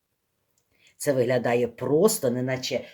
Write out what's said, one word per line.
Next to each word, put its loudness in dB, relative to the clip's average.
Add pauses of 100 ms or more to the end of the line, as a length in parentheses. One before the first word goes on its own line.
(960)
Це -2
виглядає 2
просто, 0
неначе, -4